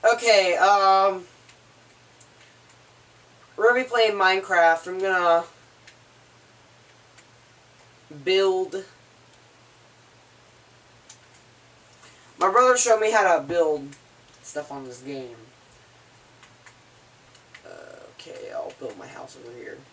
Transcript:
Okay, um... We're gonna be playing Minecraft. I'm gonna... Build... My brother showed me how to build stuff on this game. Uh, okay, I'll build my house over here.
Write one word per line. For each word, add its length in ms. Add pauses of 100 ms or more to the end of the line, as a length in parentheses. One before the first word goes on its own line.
(180)
Okay, 380
um... 680 (2250)
We're 120
gonna 160
be 40
playing 260
Minecraft. 720
I'm 100
gonna... 460 (2750)
Build... 600 (3500)
My 100
brother 280
showed 220
me 120
how 260
to 60
build 460 (520)
stuff 300
on 140
this 160
game. 340 (2250)
Uh, 340 (180)
okay, 400
I'll 240
build 180
my 80
house 340
over 160
here. 220 (160)